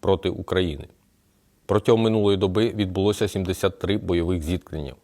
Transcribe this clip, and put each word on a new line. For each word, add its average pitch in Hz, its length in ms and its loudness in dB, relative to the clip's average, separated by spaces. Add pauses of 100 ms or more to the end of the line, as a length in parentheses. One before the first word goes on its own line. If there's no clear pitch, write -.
проти 95 280 0
України. 87 600 -4 (760)
Протягом 113 340 4
минулої 107 360 2
доби 101 320 2
відбулося 101 600 0
сімдесят 95 500 -2
три 101 200 -2
бойових 87 440 0
зіткнення. 76 600 -6